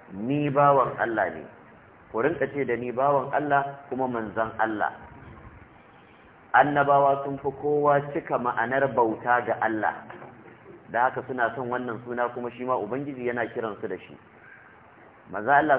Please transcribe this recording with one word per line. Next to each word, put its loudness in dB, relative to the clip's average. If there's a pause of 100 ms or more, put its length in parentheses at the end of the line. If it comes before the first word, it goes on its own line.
(120)
Ni -2
bawan 6
Allah 0
ne. -12 (640)
Ku -4
rinka 0
ce -2
da 0
ni -4
bawan 2
Allah 0 (100)
kuma -2
manzon -2
Allah. 0 (1600)
Annabawa 6
sun -6
fi -6 (140)
kowa 4 (100)
cika -4
ma'anar 0
bauta 2
ga 0
Allah. 0 (960)
Da 2
haka -2
suna 0
son -6
wannan -4
suna -2
kuma -6
shi -10
ma 0
Ubangiji -4
yana -2
kiransu -6
da -6
shi. -16 (1120)
Manzon 2
Allah 6